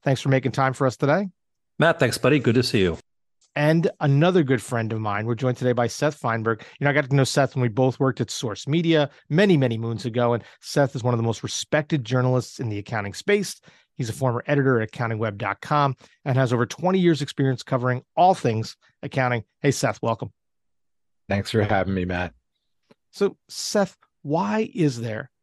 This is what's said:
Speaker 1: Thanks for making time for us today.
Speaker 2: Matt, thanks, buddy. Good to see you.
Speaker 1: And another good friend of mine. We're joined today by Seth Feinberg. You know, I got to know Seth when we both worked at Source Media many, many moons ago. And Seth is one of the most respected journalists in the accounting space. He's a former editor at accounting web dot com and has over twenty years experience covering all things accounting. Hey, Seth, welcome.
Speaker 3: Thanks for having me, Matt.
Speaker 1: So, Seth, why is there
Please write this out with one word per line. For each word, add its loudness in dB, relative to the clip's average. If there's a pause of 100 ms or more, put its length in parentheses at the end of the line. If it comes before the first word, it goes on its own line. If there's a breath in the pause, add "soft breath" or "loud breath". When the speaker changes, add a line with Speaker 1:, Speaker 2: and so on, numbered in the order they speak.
Speaker 1:
Thanks 0
for 0
making 2
time 0
for 0
us 0
today. 0 (500)
Speaker 2:
Matt, 4
thanks, 2
buddy. 2
Good 2
to 4
see 0
you. 2 (600)
Speaker 1:
And 2 (120)
another 4
good 2
friend -4
of -4
mine. -4
We're -2
joined -2
today 0
by 0
Seth -2
Feinberg. -2 (160 loud breath)
You -4
know, 4
I 0
got 0
to 0
know 6
Seth 2
when -2
we 2
both 0
worked 0
at -2
Source -8
Media 2 (200 soft breath)
many, 4
many 2
moons -6
ago. 0
And -2 (180 loud breath)
Seth 0
is -8
one 2
of 0
the 0
most -2
respected -4
journalists -2
in -6
the -6
accounting -8
space. -2 (340 soft breath)
He's -6
a -6
former -2
editor 2
at -4
accounting -4
web -4
dot -6
com 2 (300 soft breath)
and 0
has 2
over 2
twenty 0
years 4
experience -2
covering -2 (140)
all 4
things -2 (280)
accounting. -2 (160)
Hey, 2
Seth, -2
welcome. -4 (960)
Speaker 3:
Thanks -2
for 2
having 0
me, -2
Matt. -6 (800)
Speaker 1:
So, -2 (120)
Seth, -4 (260)
why -2
is 0
there -8 (120)